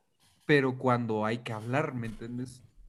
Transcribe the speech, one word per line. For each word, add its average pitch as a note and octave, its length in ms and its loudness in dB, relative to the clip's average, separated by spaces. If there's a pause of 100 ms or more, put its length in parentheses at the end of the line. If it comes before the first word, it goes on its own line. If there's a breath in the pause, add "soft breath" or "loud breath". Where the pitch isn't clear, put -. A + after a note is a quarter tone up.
(460)
pero C3 320 4
cuando A#2+ 480 2
hay A#2 140 0
que A#2+ 140 -8
hablar, B2+ 400 -4
¿me A#2 140 -6
entiendes? A#2+ 540 -10 (280)